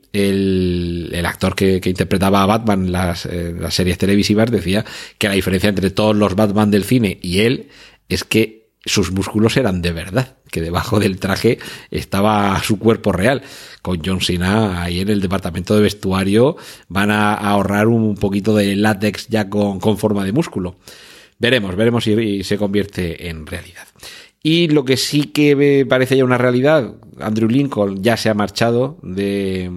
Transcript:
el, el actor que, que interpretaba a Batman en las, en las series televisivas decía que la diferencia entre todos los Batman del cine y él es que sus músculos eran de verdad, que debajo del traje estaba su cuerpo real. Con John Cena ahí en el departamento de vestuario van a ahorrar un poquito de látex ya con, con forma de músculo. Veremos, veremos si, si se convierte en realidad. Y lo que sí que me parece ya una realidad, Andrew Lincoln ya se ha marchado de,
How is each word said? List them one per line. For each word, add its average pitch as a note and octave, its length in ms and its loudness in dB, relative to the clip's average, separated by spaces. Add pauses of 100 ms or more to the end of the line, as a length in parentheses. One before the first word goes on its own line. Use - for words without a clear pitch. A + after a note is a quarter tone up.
(120)
el, F#2 1000 0
el F2 140 -2
actor F#2 260 -2
que, F#2+ 260 2
que F#2 100 -4
interpretaba F#2+ 520 2
a F#2+ 60 4
Batman G#2 380 2
en F2+ 60 -2
las, F2+ 360 -4
en E2+ 340 -8
las F2 140 -4
series - 240 0
televisivas G#3 500 2
decía G2 340 0 (360)
que G#2+ 80 0
la G2 80 0
diferencia F#2+ 340 0
entre F#2+ 220 0
todos G#2+ 240 2
los G#2 180 2
Batman G#2 380 2
del G2+ 120 4
cine A2+ 380 0
y F#2 200 -2
él B2+ 260 0 (420)
es - 140 -4
que - 480 -2 (120)
sus F2+ 280 -2
músculos G#2 460 0
eran G2 240 0
de E2+ 100 -2
verdad, F#2 460 -6 (120)
que E2+ 120 -6
debajo F2+ 380 -2
del G2+ 200 0
traje G2 400 0 (320)
estaba G2+ 720 0
su G#2 160 -2
cuerpo G#2+ 320 2
real. A2 320 0 (380)
Con F2+ 220 -4
John F#2 180 -2
Cena F2+ 600 0
ahí F2 200 -4
en G2 80 -2
el G#2 100 0
departamento F#2+ 560 -2
de G#2+ 60 4
vestuario G2 760 2 (320)
van G2 240 0
a G#2 220 2
ahorrar G2+ 560 2
un A2 260 2
poquito G2+ 400 0
de G2+ 220 2
látex G#2 500 -2
ya G#2+ 220 -2
con, G2+ 320 -2
con G#2 160 0
forma G2+ 260 -2
de G2 80 -4
músculo. G2+ 460 -4 (600)
Veremos, A2 380 0
veremos A2+ 300 2
si, G#2+ 100 2
si G2+ 280 0
se G2+ 140 -2
convierte G2 680 -4
en D#2+ 180 -10
realidad. E2+ 400 -14 (560)
Y E3 280 2
lo D3 160 4
que C3 100 2
sí D3 280 0
que D3 340 2
me C#3 280 4
parece C3 300 2
ya C3+ 80 4
una B2+ 140 4
realidad, B2+ 580 2 (240)
Andrew A2 300 0
Lincoln G#2+ 520 0
ya A2+ 140 2
se A2+ 140 0
ha G#2+ 40 2
marchado A#2 680 -2
de, F#2+ 720 -4